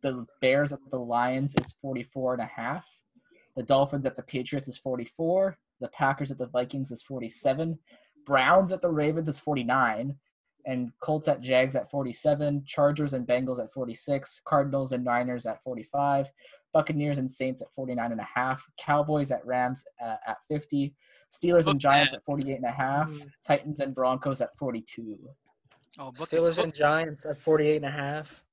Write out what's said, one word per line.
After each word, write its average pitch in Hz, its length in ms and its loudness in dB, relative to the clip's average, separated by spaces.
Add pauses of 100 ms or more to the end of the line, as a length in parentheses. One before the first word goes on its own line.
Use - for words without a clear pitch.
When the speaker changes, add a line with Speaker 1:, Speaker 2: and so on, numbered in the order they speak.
Speaker 1:
The 127 240 -4 (140)
Bears 143 320 4
at 139 80 -12 (100)
the 131 80 -4
Lions 123 640 -2
is - 200 -12
forty-four 131 540 -4
and 120 80 -4
a 107 40 -4
half. 127 380 -8 (720)
The 127 60 -6
Dolphins 139 440 2
at 127 100 -2
the 120 80 -12
Patriots 131 420 -6
is 123 100 -10
forty-four. 165 800 -2 (240)
The - 100 -8
Packers 139 420 0
at 127 60 -10
the 127 100 -6
Vikings 131 420 -4
is 120 120 -12
forty-seven. 151 760 -4 (480)
Browns 160 460 6
at 185 80 -4
the 175 100 2
Ravens 156 380 0
is 139 100 -4
forty-nine. 127 800 0 (500)
And 127 320 -4
Colts 151 300 -2
at 139 140 2
Jags 131 340 4
at 110 140 -4
forty-seven. 143 760 0
Chargers 147 480 2
and 123 120 -4
Bengals 127 360 0
at 110 100 -10
forty-six. 135 720 -6
Cardinals 139 480 0
and 123 120 -2
Niners 123 420 0
at 110 160 -6
forty-five. 139 720 -2 (400)
Buccaneers 147 460 2
and 131 120 -2
Saints 131 320 -6
at - 140 -14
forty-nine 123 360 -4
and 110 80 -6
a 101 40 -8 (100)
half. 131 300 -2 (140)
Cowboys 147 520 2
at 123 160 -2
Rams, 127 380 -2 (180)
uh, 110 140 -6 (100)
at 113 120 -6 (120)
fifty. 143 440 -2 (360)
Steelers 170 340 4
Speaker 2:
Book 196 80 4
Speaker 1:
and 139 80 2
Giants 143 320 6
Speaker 2:
that. 139 60 -10
Speaker 1:
at - 60 -18
forty-eight 139 320 -4
and 127 80 -8
a 120 80 0
half. 139 380 0
Speaker 3:
Mm. 147 180 -14 (180)
Speaker 1:
Titans 143 340 0
and 135 140 -2
Broncos 131 460 0
at 117 160 -4
forty-two. 113 640 -8 (840)
Speaker 2:
Oh, 135 100 -12
book 127 180 -10
Speaker 3:
Steelers 165 300 2
Speaker 2:
it. 175 60 4
Speaker 3:
and 160 100 -6
Giants 151 520 2
at 151 100 -6
forty-eight 151 400 4
and 143 80 -4
a 139 60 -4
half. 147 520 -8 (100)